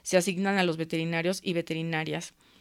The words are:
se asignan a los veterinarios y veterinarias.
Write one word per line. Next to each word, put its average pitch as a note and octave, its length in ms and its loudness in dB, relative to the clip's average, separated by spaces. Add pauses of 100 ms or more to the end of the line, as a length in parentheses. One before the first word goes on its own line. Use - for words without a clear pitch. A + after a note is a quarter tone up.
se - 140 2
asignan G3 420 2
a F3+ 60 6
los E3 140 2
veterinarios E3 640 -2
y F#3+ 80 0
veterinarias. E3 840 -4 (260)